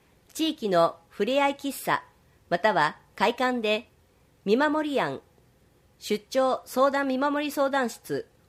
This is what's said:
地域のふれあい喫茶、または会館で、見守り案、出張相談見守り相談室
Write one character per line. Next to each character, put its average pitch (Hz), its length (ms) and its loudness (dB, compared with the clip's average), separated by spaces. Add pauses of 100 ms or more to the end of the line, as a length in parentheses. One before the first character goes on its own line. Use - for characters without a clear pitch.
(320)
地 311 180 -2
域 226 180 -4
の 170 300 4 (100)
ふ - 160 -4
れ 269 180 0
あ 277 60 2
い 277 80 -4
喫 277 160 -8
茶、 - 320 -4 (460)
ま 175 80 2
た 214 140 2
は 160 260 2 (180)
会 226 180 2
館 254 260 -2
で、 214 300 -2 (540)
見 202 120 2
守 302 340 0
り 254 100 0
案、 139 220 -4 (760)
出 208 260 -4
張 262 420 0
相 269 240 2
談 277 180 0
見 262 100 0
守 294 280 0
り 285 40 -4
相 277 200 0
談 269 180 0
室 - 400 -8 (200)